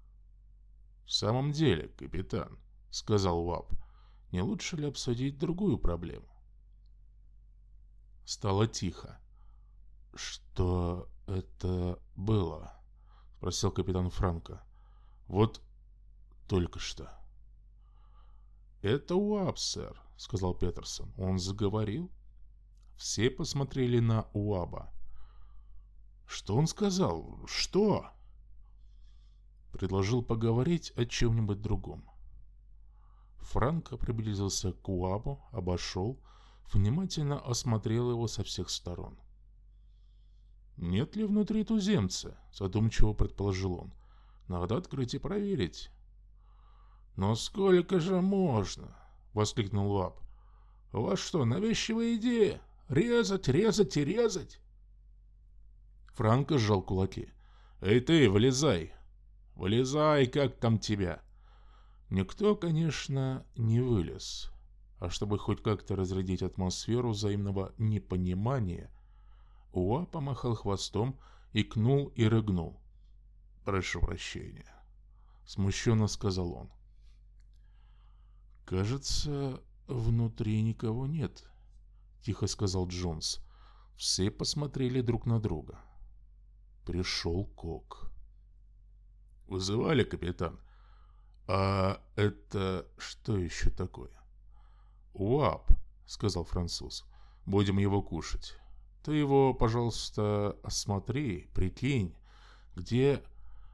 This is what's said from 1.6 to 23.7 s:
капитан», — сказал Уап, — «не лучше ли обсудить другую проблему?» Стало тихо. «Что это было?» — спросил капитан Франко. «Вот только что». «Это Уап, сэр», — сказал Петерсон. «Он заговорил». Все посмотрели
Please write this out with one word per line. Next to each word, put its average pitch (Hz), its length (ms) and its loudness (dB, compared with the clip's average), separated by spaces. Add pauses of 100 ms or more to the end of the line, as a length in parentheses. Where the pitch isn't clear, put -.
капитан», — 78 680 -8 (320)
сказал 92 560 2
Уап, — 85 260 -4 (580)
«не - 120 0
лучше 180 340 -4
ли 147 100 -4
обсудить 131 520 -4
другую 175 400 0
проблему?» 85 500 -2 (2000)
Стало 101 420 2
тихо. - 520 -8 (960)
«Что 90 920 -2 (180)
это 92 720 -4 (160)
было?» — 90 600 -2 (640)
спросил 90 320 -2
капитан 90 400 0
Франко. 82 520 -4 (640)
«Вот 107 340 2 (840)
только 90 320 0
что». - 320 -10 (1700)
«Это 139 340 0
Уап, 208 420 0
сэр», — - 400 -6 (200)
сказал 92 360 -2
Петерсон. - 640 -4
«Он 92 220 0
заговорил». 104 720 -2 (880)
Все 113 320 0
посмотрели 131 680 0